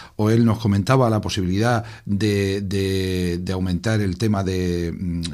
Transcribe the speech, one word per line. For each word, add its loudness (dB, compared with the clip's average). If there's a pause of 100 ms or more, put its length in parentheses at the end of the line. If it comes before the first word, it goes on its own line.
(160)
o 2
él 4
nos 2
comentaba 2
la 2
posibilidad 0 (220)
de, 0
de, 0
de -4
aumentar 0
el 0
tema 0
de, -2
mm, -4 (120)